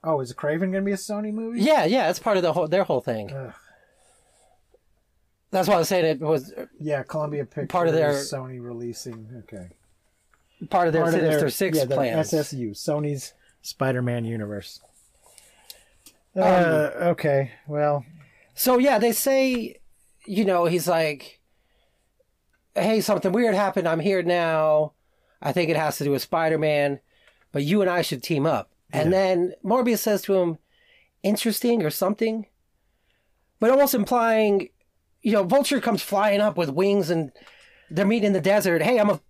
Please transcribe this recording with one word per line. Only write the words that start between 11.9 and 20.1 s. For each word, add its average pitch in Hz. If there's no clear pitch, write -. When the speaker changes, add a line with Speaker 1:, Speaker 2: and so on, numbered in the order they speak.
Speaker 2:
plans. 135
Speaker 1:
S -
S 151
U, 117
Sony's 147
Spider-Man 123
universe. 104
Speaker 2:
Um, 185
Speaker 1:
Uh, 170
okay, 139
well. 147
Speaker 2:
So, 254
yeah, 240
they 233
say, 262